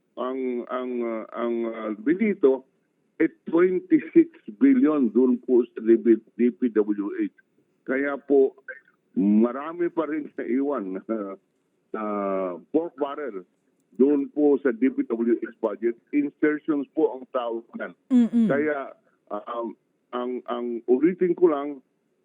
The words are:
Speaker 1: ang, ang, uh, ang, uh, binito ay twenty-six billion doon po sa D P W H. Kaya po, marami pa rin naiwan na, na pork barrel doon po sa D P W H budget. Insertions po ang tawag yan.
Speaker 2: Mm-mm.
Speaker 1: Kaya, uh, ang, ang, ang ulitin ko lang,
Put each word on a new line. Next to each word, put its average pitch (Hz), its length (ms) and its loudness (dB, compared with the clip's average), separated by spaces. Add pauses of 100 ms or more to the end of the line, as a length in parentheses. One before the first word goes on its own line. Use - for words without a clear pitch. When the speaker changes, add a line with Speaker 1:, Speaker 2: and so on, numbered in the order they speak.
(140)
Speaker 1:
ang, 127 560 -4
ang, 127 200 -4 (120)
uh, 113 220 -6 (100)
ang, 120 200 -2 (120)
uh, 113 320 -6
binito 147 640 2 (560)
ay 160 80 2 (240)
twenty-six 170 800 2 (280)
billion 139 520 4
doon 123 320 4
po 120 320 4
sa 120 80 -10
D 113 680 2
P - 100 -8 (140)
W 104 440 0
H. 104 160 -4 (480)
Kaya 139 320 -4
po, 135 400 2 (640)
marami 123 720 0
pa 160 160 -2
rin 147 320 -6
naiwan 120 640 -4
na, 104 320 -6 (560)
na 110 120 -10 (680)
pork 165 320 -2
barrel 139 400 -8 (560)
doon 139 320 2
po 147 320 2
sa 135 80 0
D 117 240 0
P 143 160 -2
W 113 320 0
H 117 160 -12
budget. 110 400 -4 (160)
Insertions 147 800 -2
po 139 240 0
ang 127 160 -18
tawag 117 320 -6 (160)
yan. 90 100 -10 (220)
Speaker 2:
Mm-mm. 233 320 4
Speaker 1:
Kaya, 143 480 -2 (400)
uh, 104 160 -8
ang, 117 240 -8 (400)
ang, 123 160 -4 (160)
ang 120 200 -6 (200)
ulitin 170 480 2
ko 175 160 4
lang, 143 320 -6 (420)